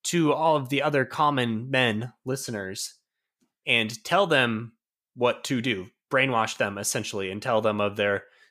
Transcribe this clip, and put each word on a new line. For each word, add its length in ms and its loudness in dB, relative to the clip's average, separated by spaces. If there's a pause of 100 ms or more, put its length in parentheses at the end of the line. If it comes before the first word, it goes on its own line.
to 280 2
all 240 2
of 120 -4
the 140 0
other 220 2
common 640 0
men, 420 0 (120)
listeners, 720 -8 (720)
and 360 0
tell 240 2
them 460 0 (420)
what 300 0
to 160 -2
do, 260 -2 (240)
brainwash 460 0
them, 220 -2
essentially, 520 -4
and 100 -8
tell 200 0
them 200 0
of 160 0
their 280 0 (260)